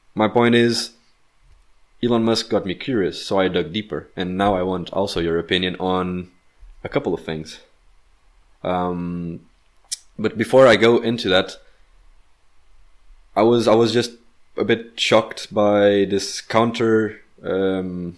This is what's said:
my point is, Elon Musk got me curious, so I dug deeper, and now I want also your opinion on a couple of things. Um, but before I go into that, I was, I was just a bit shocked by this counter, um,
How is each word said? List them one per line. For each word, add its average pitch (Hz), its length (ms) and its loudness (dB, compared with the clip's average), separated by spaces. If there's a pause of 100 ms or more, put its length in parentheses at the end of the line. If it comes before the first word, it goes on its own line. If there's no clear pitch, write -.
(160)
my 107 120 2
point 117 280 2
is, 117 360 0 (1120)
Elon 117 200 0
Musk 113 260 -2
got 101 160 -2
me 92 100 -6
curious, 104 480 -4
so 98 160 -2
I 92 80 2
dug 87 240 -4
deeper, 90 440 -8
and 92 220 -6
now 98 180 2
I 92 80 -2
want 92 300 -6
also 95 260 -4
your 85 200 -2
opinion 90 400 -2
on 90 500 -4 (540)
a - 60 -10
couple 104 240 -2
of - 100 -6
things. 78 360 -10 (1040)
Um, 87 800 -6 (800)
but 107 180 -4
before 127 300 6
I 113 80 8
go 113 260 4
into 113 280 -4
that, 92 280 0 (1800)
I 101 80 4
was, 120 240 4
I 107 80 6
was 113 180 4
just 120 180 0 (460)
a - 60 -2
bit 113 360 -2
shocked - 540 0
by 101 560 4
this - 320 -4
counter, 113 800 0 (220)
um, 92 760 -4